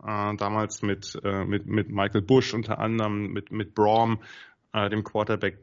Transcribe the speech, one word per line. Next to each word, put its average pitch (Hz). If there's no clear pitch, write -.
äh, 104
damals 104
mit, 98
äh, 98
mit, 101
mit 104
Michael 101
Bush 127
unter 110
anderem, 107
mit, 104
mit 107
Braum, 110
äh, 101
dem 107
Quarterback, 104